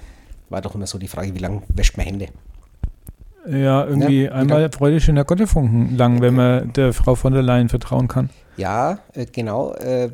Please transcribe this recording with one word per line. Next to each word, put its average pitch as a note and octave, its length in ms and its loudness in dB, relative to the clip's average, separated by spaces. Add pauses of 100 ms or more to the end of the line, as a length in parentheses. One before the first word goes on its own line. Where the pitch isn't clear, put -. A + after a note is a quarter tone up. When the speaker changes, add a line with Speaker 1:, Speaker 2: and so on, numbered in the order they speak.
(480)
Speaker 1:
war F2+ 140 -8
doch F#2+ 120 -12
immer G2+ 120 -8
so - 120 -12
die F#2 100 -10
Frage, F#2+ 260 -8
wie F#2 40 -8
lange F#2 300 -6
wäscht - 300 0
man - 80 -2
Hände? G2 220 -6 (1160)
Speaker 2:
Ja, C3+ 400 2
irgendwie C#3 380 2
Speaker 1:
Ja, C3+ 80 -4
Speaker 2:
einmal C#3+ 320 2
Speaker 1:
genau. D3+ 120 -4
Speaker 2:
Freude D3 240 2
schöner C#3+ 240 4
Gottesfunken B2+ 720 2
lang, A#2+ 240 4
wenn B2 140 4
man B2 400 2
der C3 180 2
Frau - 220 2
von C3 180 0
der C3+ 100 2
Leyen B2 260 2
vertrauen B2+ 400 -2
kann. C3 200 -2 (300)
Speaker 1:
Ja, A#2+ 400 -4 (160)
äh, B2 120 -8
genau, A2+ 480 -6
äh, B2 400 -4